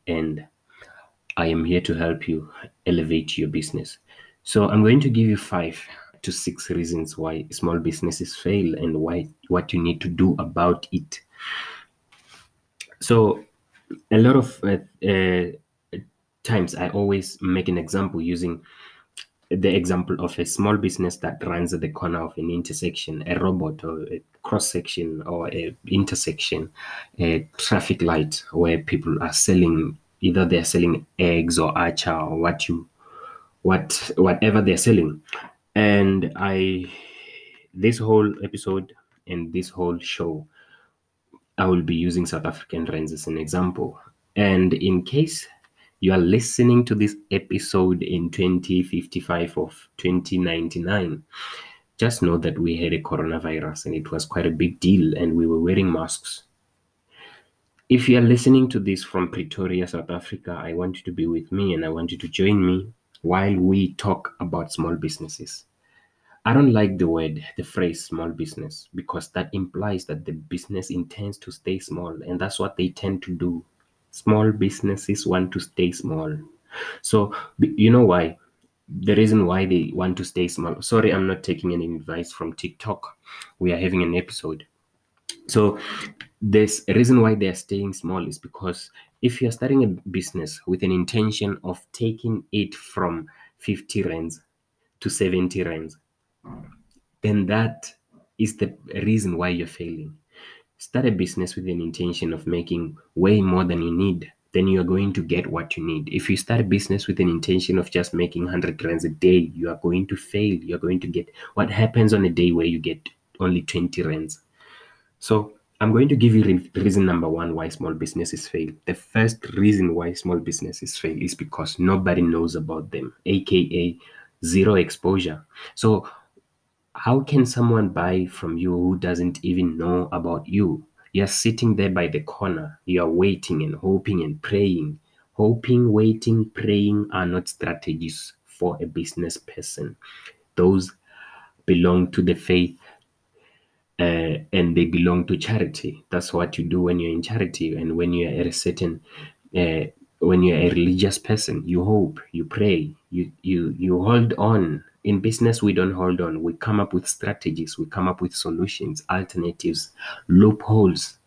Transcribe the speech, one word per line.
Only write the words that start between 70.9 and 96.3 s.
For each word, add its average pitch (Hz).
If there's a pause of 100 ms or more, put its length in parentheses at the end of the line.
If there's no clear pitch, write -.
intends 98
to -
stay 92
small, 87
and 80
that's 95
what 98
they 92
tend 95
to 90
do. 85 (460)
Small 107
businesses 98
want 92
to 95
stay 180
small. 160 (640)
So, 104 (240)
b-, -
you 107
know 120
why? 87 (640)
The 101
reason 107
why 92
they 87
want 87
to 92
stay 90
small. 85
Sorry, 107
I'm 95
not 92
taking 87
any 85
advice 82
from 82
TikTok. - (420)
We 90
are 85
having 90
an 85
episode. 80 (800)
So, 104 (640)
this 107
reason 120
why 110
they 101
are 92
staying 98
small 87
is -
because - (320)
if 120
you 127
are -
starting 131
a 95
business 90
with 90
an 92
intention 104
of 92 (120)
taking 113
it 101
from 85 (280)
fifty -
rands 82 (580)
to -
seventy 92
rands, 80 (1300)